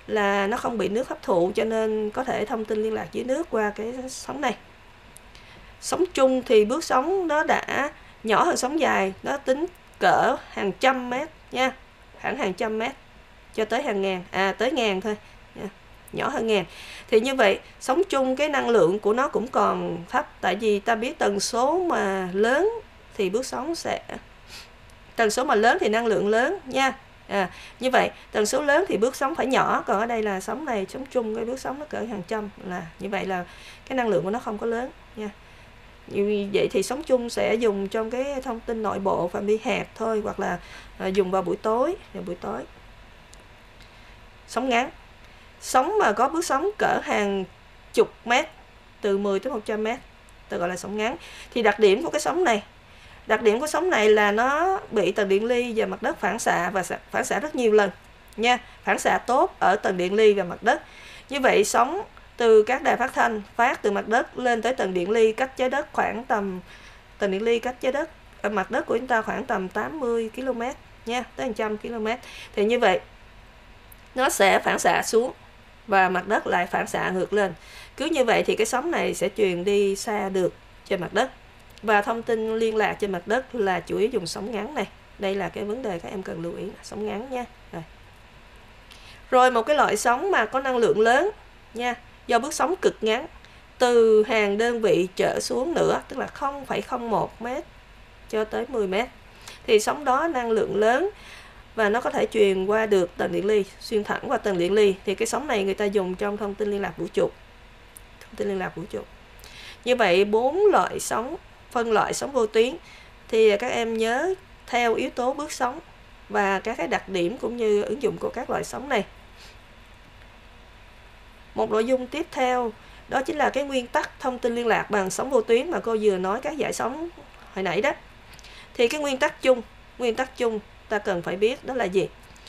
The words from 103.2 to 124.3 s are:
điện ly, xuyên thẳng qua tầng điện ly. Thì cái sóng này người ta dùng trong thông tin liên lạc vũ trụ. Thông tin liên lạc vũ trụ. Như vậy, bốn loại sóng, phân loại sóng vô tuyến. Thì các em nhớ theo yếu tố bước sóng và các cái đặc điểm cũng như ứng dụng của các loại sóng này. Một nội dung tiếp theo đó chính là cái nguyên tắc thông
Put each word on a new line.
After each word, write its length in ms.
điện 140
ly, 180
xuyên 240
thẳng 220
qua 120
tầng 200
điện 140
ly. 220
Thì 80
cái 120
sóng 200
này 180
người 100
ta 100
dùng 300
trong 220
thông 180
tin 160
liên 120
lạc 140
vũ 160
trụ. 180
Thông 160
tin 120
liên 100
lạc 180
vũ 140
trụ. 100
Như 120
vậy, 280
bốn 420
loại 340
sóng, 360
phân 220
loại 220
sóng 180
vô 140
tuyến. 300
Thì 280
các 120
em 300
nhớ 360
theo 280
yếu 160
tố 220
bước 200
sóng 280
và 320
các 160
cái 120
đặc 200
điểm 300
cũng 180
như 260
ứng 200
dụng 160
của 100
các 220
loại 140
sóng 240
này. 160
Một 160
nội 140
dung 220
tiếp 260
theo 400
đó 140
chính 140
là 140
cái 140
nguyên 220
tắc 240
thông 180